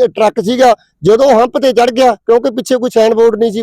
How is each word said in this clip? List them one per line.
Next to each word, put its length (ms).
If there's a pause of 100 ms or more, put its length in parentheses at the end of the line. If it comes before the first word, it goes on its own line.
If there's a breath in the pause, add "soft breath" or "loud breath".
ਟਰੱਕ 320
ਸੀਗਾ, 340 (280)
ਜਦੋਂ 280
ਹੰਪ 280
ਤੇ 140
ਚੜ੍ਹ 200
ਗਿਆ, 220
ਕਿਉਂਕਿ 360
ਪਿੱਛੇ 260
ਕੋਈ 180
ਸਾਈਨ 200
ਬੋਰਡ 220
ਨਹੀਂ 160
ਸੀ, 100